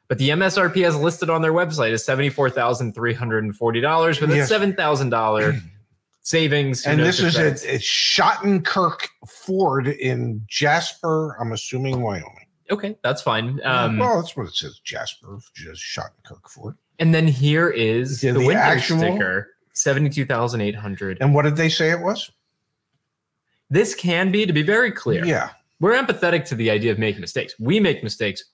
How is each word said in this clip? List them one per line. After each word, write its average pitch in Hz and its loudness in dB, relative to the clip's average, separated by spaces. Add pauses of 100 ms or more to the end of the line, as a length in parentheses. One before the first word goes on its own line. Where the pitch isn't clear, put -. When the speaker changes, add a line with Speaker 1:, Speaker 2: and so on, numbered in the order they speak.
Speaker 1:
but 123 -2
the 135 2
M 165 2
S 190 2
R 180 4
P 180 2
as 165 2
listed 160 0
on 160 2
their 160 2
website 156 0
is 113 -2
seventy-four 135 0
thousand 120 0
three 117 -2
hundred 110 -2
and 104 -6
forty 117 0
dollars 160 2
with 151 2
a 143 4
Speaker 2:
Yes. 139 2
Speaker 1:
seven 202 2
thousand 147 0
dollar 110 2 (340)
Speaker 2:
<clears throat> - -20
Speaker 1:
savings. 143 0
Who 143 0
Speaker 2:
And 151 4
Speaker 1:
knows 180 4
Speaker 2:
this - 2
Speaker 1:
if 185 2
Speaker 2:
is 165 2
Speaker 1:
that's 147 0
Speaker 2:
at, 135 -4
at - -2
Schottenkirk - 0 (200)
Ford 160 -2
in 120 -4
Jasper, 156 -2
I'm 113 -4
assuming, 131 -4
Wyoming. 98 -6 (240)
Speaker 1:
Okay, 208 -4
that's - -2
fine. 117 -2
Speaker 2:
Yeah, 127 0
Speaker 1:
Um, 113 0
Speaker 2:
well, 240 2
that's 165 -10
what 110 -6
it - -12
says, - -8
Jasper, - -12 (160)
just 80 -18
Schottenkirk - -14
Ford. - -16 (220)
Speaker 1:
And 165 4
then 160 4
here 147 4
is 117 0
Speaker 2:
Yeah, 127 2
Speaker 1:
the 123 2
Speaker 2:
the 127 2
Speaker 1:
winter 175 4
Speaker 2:
actual 160 2
Speaker 1:
sticker, 101 -2 (220)
seventy-two 143 0
thousand 120 -2
eight 104 -2
hundred. 98 -8
Speaker 2:
And 143 4
what 147 4
did 147 0
they 165 2
say 160 0
it 175 0
was? 202 -4 (1400)
Speaker 1:
This 196 2
can 175 0
be, 208 2
to 180 0
be 151 2
very 214 2
clear, - -2
Speaker 2:
Yeah. 120 0 (300)
Speaker 1:
we're 202 4
empathetic 170 0
to - -4
the 113 0
idea 107 2
of 101 -2
making 107 -2
mistakes. - -8
We 165 2
make 180 0
mistakes 104 -6